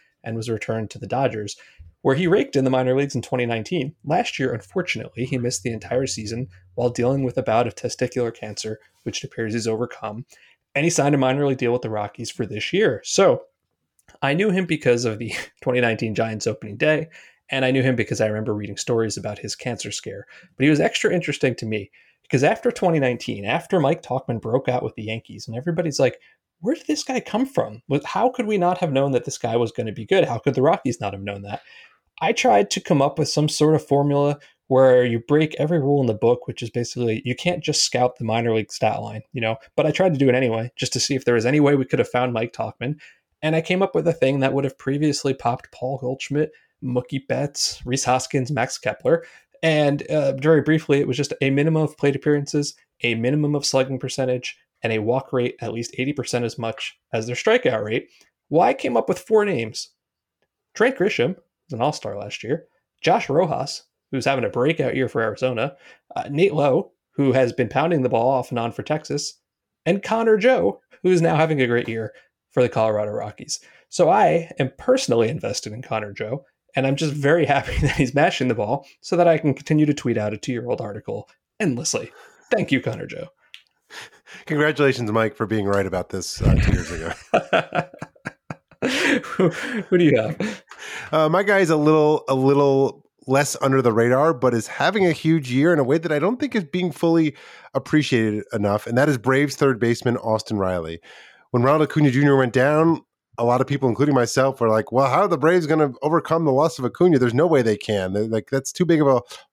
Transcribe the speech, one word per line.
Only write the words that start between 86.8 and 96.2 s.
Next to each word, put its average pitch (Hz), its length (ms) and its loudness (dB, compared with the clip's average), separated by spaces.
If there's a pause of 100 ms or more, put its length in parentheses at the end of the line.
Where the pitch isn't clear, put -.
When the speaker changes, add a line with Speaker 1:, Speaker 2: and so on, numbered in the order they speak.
Speaker 2:
ago. 82 200 -6 (200)
Speaker 1:
<laughs> - 580 -2 (1300)
Who, - 260 0
who 202 480 -4
do 175 60 4
you 127 180 4
have? 196 420 -6 (480)
Speaker 2:
Uh, 156 180 4
my 180 140 2
guy 196 160 2
is 180 100 4
a 160 80 4
little, 151 500 4
a 135 80 0
little 135 760 2 (180)
less 139 340 0
under 135 200 2
the 120 120 4
radar, 127 400 4
but 123 200 0
is 113 140 -2
having 190 380 0
a 165 80 4
huge 160 360 0
year 139 220 2
in 160 80 4
a 135 60 2
way 139 120 2
that 165 140 -4
I 147 80 0
don't 208 180 0